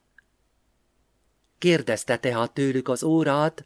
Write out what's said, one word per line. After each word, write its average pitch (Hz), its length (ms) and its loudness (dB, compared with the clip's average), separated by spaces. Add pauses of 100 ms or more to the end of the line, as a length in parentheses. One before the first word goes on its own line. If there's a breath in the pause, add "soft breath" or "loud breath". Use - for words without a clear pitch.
(1600)
Kérdezte 127 600 0
tehát 117 360 -2
tőlük 131 340 0
az 127 160 -2
órát, 156 640 0